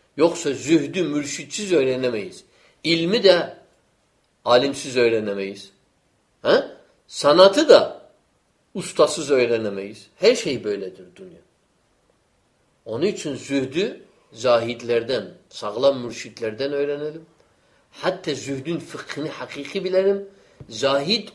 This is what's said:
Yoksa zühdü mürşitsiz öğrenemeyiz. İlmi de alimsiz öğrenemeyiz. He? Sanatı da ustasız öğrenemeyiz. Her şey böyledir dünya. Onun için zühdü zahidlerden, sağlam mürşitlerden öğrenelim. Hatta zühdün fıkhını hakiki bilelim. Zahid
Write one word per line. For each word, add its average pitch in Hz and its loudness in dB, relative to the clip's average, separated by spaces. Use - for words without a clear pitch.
Yoksa 160 0
zühdü 139 0
mürşitsiz 147 -6
öğrenemeyiz. 127 -2
İlmi 170 0
de 175 4
alimsiz 131 2
öğrenemeyiz. 101 -2
He? 190 4
Sanatı 190 6
da - 6
ustasız 156 0
öğrenemeyiz. 110 -2
Her 240 4
şey 131 -6
böyledir 95 -8
dünya. 185 -20
Onun 120 -4
için 151 -4
zühdü 143 -4
zahidlerden, 117 0
sağlam 123 0
mürşitlerden 113 -8
öğrenelim. 147 -6
Hatta - -4
zühdün 135 -6
fıkhını - -10
hakiki 143 -10
bilelim. 190 0
Zahid 139 -2